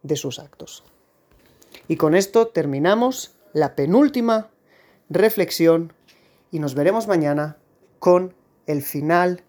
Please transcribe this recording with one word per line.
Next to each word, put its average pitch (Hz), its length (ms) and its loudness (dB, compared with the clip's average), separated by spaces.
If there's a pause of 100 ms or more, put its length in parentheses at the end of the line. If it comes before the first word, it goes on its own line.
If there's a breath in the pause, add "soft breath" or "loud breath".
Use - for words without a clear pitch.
de 147 120 -2
sus 135 240 -10
actos. - 440 -20 (1040 soft breath)
Y 165 80 0
con 156 200 2
esto 208 320 2
terminamos 175 880 -2 (180)
la 147 220 -2
penúltima 226 760 0 (600 soft breath)
reflexión 170 840 2 (580 soft breath)
y 165 80 -6
nos 143 140 -4
veremos 196 340 0
mañana 151 500 -2 (420)
con 180 340 2 (320)
el 147 160 -4
final 175 680 -2